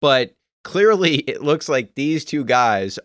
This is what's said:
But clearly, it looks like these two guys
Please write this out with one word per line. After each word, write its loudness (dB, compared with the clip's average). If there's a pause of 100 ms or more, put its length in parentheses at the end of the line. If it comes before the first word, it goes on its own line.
But 2 (280)
clearly, 2 (120)
it -8
looks -2
like -2
these -4
two -4
guys 0